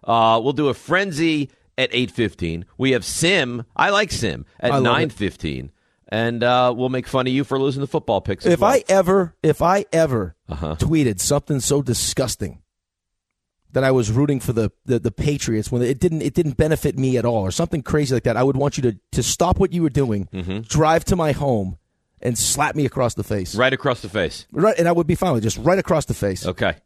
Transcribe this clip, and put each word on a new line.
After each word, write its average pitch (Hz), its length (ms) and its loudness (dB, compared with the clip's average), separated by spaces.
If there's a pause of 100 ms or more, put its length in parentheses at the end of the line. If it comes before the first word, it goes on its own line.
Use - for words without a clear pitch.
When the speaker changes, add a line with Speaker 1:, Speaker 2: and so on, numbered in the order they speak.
Speaker 1:
Uh, 113 400 4
we'll 139 100 0
do 147 140 0
a 127 80 2
frenzy 160 720 -2 (280)
at 131 160 0
eight 123 180 0
fifteen. 87 540 -4 (120)
We 131 140 2
have 120 140 0
Sim. 135 580 0 (120)
I 175 160 2
like 202 200 0
Sim 71 340 -4 (140)
at 123 120 0
Speaker 2:
I 139 40 0
love 135 60 2
it. - 20 2
Speaker 1:
nine 139 260 2
fifteen. 76 640 -6 (400)
And, 117 320 -2
uh, 123 320 2
we'll 127 140 -2
make 127 180 -4
fun 131 200 0
of 127 60 -2
you 139 100 0
for 135 160 -2
losing 135 220 -2
the 135 60 -6
football 117 320 -2
picks - 240 -6
as 175 100 4
Speaker 2:
If 165 100 2
I 247 140 4
Speaker 1:
well. 226 120 0
Speaker 2:
ever, 190 540 2
if 156 180 2
I 185 320 2
ever 127 420 0 (140)
Speaker 1:
Uh-huh. 76 300 -6
Speaker 2:
tweeted 139 400 2
something 143 400 0
so 143 240 0
disgusting - 800 -4 (1120)
that 131 100 2
I 131 80 4
was 120 200 2
rooting 139 280 2
for - 120 -4
the, 110 200 0 (140)
the, 123 120 0
the 113 140 -2
Patriots 135 600 -2
when 123 120 0
it 127 160 -2
didn't, 160 240 0
it 135 100 -2
didn't 156 240 0
benefit 151 400 0
me 131 220 2
at 110 60 -2
all 117 200 0
or 92 60 -2
something 165 320 -2
crazy 143 320 0
like 113 80 -2
that, 117 140 0
I - 40 2
would 135 160 2
want 139 200 0
you 147 40 -4 (100)
to, 95 80 -8 (120)
to - 100 -2
stop 170 380 2
what 190 120 2
you 170 120 0
were 151 80 0
doing, 113 420 -2
Speaker 1:
Mm-hmm. 92 280 -6
Speaker 2:
drive 156 440 2
to 196 100 0
my 160 160 0
home, 113 460 -2 (460)
and 120 120 -2
slap - 400 -2
me 147 120 0
across 120 260 -2
the 104 100 -6
face. 98 300 -4
Speaker 1:
Right 127 180 2
across 131 300 -2
the 104 80 -10
face. 90 420 -4
Speaker 2:
Right, 202 280 2
and 170 80 4
I 175 40 2
would 170 140 2
be 165 80 2
fine 170 200 0
with 113 100 0
it, 110 40 0
just 107 120 -4
right 165 180 2
across 170 280 0
the 113 100 -4
face. 98 280 -4
Speaker 1:
Okay. 90 300 -2 (120)